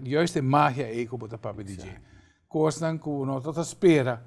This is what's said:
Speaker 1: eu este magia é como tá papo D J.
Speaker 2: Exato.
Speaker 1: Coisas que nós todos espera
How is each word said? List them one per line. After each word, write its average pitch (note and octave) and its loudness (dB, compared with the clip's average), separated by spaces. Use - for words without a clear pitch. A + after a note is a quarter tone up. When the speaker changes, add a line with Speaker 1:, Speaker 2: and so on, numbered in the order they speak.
Speaker 1:
eu C#3+ 2
este E3+ 0
magia C#3 2
é A#2 -4
como A2+ -10
tá A2 -12
papo G#2 -8
D G2 -10
J. F2+ -14
Speaker 2:
Exato. F#2+ -16
Speaker 1:
Coisas D#3+ 0
que D#3 -10
nós C3+ -4
todos D#3 -4
espera C3+ 4